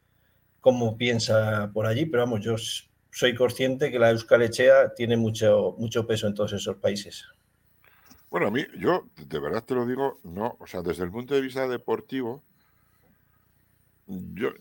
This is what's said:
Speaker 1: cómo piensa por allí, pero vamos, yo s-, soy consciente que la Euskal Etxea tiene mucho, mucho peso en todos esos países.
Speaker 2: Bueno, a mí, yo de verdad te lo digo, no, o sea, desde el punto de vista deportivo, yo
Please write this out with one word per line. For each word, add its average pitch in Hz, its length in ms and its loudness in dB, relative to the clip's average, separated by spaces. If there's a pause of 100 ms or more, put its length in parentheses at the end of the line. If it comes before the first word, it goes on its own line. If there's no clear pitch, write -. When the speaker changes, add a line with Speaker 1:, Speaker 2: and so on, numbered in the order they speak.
(600)
Speaker 1:
cómo 120 360 2
piensa 110 760 0
por 107 140 0
allí, 120 180 0
pero 123 180 0
vamos, 120 160 -2
yo 113 160 -2
s-, - 300 -8 (260)
soy 123 240 2
consciente 131 560 0
que 123 80 0
la 117 120 6
Euskal 117 320 4
Etxea 131 520 6
tiene 117 220 0
mucho, 107 600 2
mucho 117 300 -4
peso 110 180 -2
en 101 80 -2
todos 104 200 -4
esos 98 240 -6
países. - 480 -6 (1080)
Speaker 2:
Bueno, 170 160 0
a 101 40 -2
mí, 131 140 -2 (120)
yo 175 380 0
de 73 240 -8
verdad 82 240 -4
te - 100 -6
lo 123 120 0
digo, 131 380 -4
no, 98 360 -6
o 87 80 -20
sea, 90 140 -10
desde 87 220 -4
el 90 80 -4
punto 127 220 -8
de 139 80 2
vista 131 260 -4
deportivo, 120 760 -6 (1600)
yo 92 440 -8 (120)